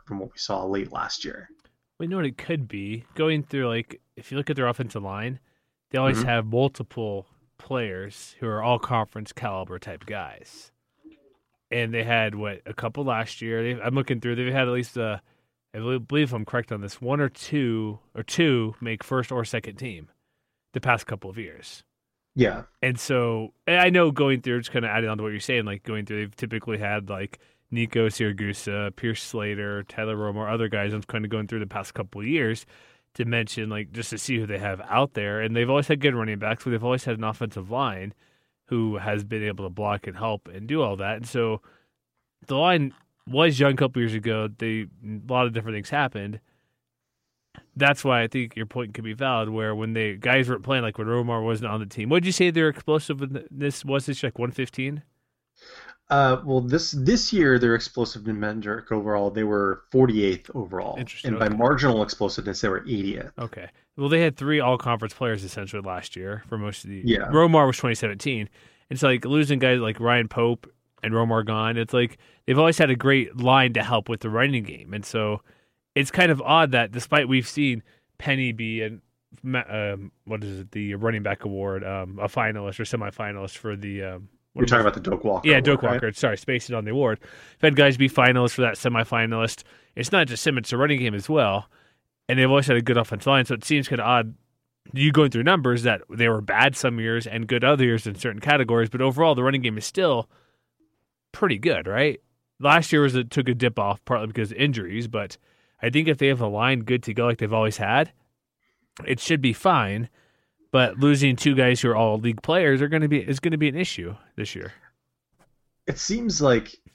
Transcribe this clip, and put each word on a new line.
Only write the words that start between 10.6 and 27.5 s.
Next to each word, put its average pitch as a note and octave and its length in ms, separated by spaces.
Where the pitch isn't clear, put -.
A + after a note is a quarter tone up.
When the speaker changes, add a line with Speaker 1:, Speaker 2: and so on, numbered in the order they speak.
Speaker 2:
And A#2 200
they A2+ 120
had, A2 320
what, G#2 300
a G#2+ 80
couple B2 300
last A2+ 380
year. A2+ 200
They, A#2+ 200
I'm B2 140
looking C3 240
through, A#2+ 160
they've B2+ 160
had C3 160
at B2 60
least, B2 220
uh, A2 220
I A2 60
believe, A#2+ 280
believe D3 220
if B2 60
I'm G#2+ 100
correct A#2+ 260
on G#2 120
this, G2+ 180
one C3+ 200
or C#3 80
two, A2+ 680
or A2 80
two B2 580
make A2+ 220
first B2+ 300
or B2 120
second A2 320
team F#2+ 320
the B2 80
past A#2+ 260
couple G2 240
of G#2 80
years. - 440
Speaker 1:
Yeah. A#2 260
Speaker 2:
And B2+ 160
so, A#2 560
and F3 140
I F3+ 100
know F3 200
going C3+ 300
through, A#2+ 200
just A#2 120
kinda A#2 160
adding A2 220
on G#2+ 60
to G#2+ 60
what G#2+ 80
you're G#2 100
saying, A#2+ 240
like, G2+ 180
going G#2+ 240
through, G#2+ 120
they've G#2 180
typically A2 420
had, G#2 300
like, G2+ 300